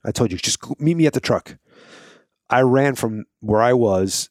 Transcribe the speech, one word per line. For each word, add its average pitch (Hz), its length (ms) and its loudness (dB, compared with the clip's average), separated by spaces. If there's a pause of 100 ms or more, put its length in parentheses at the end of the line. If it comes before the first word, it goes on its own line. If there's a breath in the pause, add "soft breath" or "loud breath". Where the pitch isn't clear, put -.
I 110 60 -6
told 113 200 0
you, 92 60 -6
"Just - 220 -4
go, - 200 -12
meet 160 180 0
me 160 80 4
at 143 80 2
the 139 60 -2
truck." - 380 -4 (920 loud breath)
I 123 120 2
ran 131 340 2
from 110 300 -6 (140)
where 107 220 0
I 120 120 4
was 98 580 0